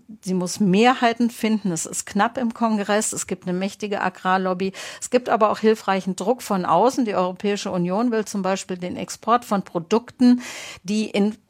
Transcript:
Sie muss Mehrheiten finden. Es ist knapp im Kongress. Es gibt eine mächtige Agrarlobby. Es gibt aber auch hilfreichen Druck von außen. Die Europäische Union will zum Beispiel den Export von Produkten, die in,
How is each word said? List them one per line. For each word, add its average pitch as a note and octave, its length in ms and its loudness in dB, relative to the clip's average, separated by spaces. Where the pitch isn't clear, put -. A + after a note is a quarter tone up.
Sie F#3+ 140 -2
muss F3+ 260 -2
Mehrheiten A#3 680 4
finden. G#3+ 420 -2
Es E3 120 -4
ist - 220 -10
knapp G#3+ 320 0
im A#3 160 -4
Kongress. G#3+ 580 0
Es - 140 -8
gibt F#3 220 -8
eine F3+ 100 -2
mächtige G3 440 -6
Agrarlobby. F#3 680 -2
Es - 100 -10
gibt A#3+ 180 0
aber A3 200 4
auch G#3 120 0
hilfreichen G3 540 0
Druck G#3+ 280 -2
von F#3 240 -2
außen. A3+ 400 4
Die G3 80 -4
Europäische F#3+ 560 -2
Union F#3 400 0
will A3 160 -2
zum G3+ 160 -6
Beispiel F#3 340 -2
den F3+ 200 -8
Export A3+ 500 -2
von G3 160 0
Produkten, B3 800 2
die G#3+ 220 -2
in, G#3 300 0